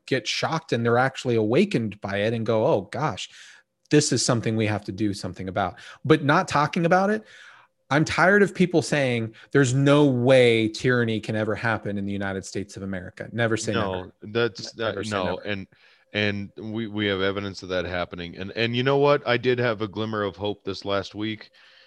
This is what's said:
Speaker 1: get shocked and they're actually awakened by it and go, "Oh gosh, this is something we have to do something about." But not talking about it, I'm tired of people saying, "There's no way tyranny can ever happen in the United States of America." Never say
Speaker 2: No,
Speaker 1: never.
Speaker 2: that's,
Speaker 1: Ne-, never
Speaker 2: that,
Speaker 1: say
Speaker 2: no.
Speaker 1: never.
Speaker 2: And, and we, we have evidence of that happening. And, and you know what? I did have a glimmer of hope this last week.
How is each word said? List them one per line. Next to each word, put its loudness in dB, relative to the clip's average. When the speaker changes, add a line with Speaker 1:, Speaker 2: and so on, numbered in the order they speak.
Speaker 1:
get -2
shocked -4
and 0
they're 4
actually 0
awakened 0
by -4
it 0
and -4
go, 2
"Oh 2
gosh, -6
this 4
is 2
something 0
we 2
have -2
to -8
do -2
something -10
about." -4
But 4
not 2
talking 0
about 4
it, -4
I'm 4
tired 4
of 2
people 2
saying, -2
"There's 4
no 6
way 6
tyranny 0
can -4
ever 0
happen -2
in -4
the -4
United -4
States -10
of -12
America." -10
Never 0
say -4
Speaker 2:
No, -2
Speaker 1:
never. -8
Speaker 2:
that's, -4
Speaker 1:
Ne-, -6
never -4
Speaker 2:
that, -8
Speaker 1:
say -8
Speaker 2:
no. 0
Speaker 1:
never. -4
Speaker 2:
And, -6
and -2
we, -8
we -2
have 0
evidence -4
of -12
that -2
happening. -8
And, -10
and -2
you 0
know 2
what? 2
I 2
did 0
have -2
a -2
glimmer -4
of -4
hope -6
this -8
last -4
week. -8